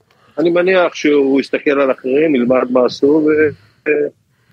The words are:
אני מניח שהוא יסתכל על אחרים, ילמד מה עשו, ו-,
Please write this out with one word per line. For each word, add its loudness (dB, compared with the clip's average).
אני 0
מניח 0
שהוא 0
יסתכל -2
על 0
אחרים, -2
ילמד 0
מה 2
עשו, 0
ו-, -2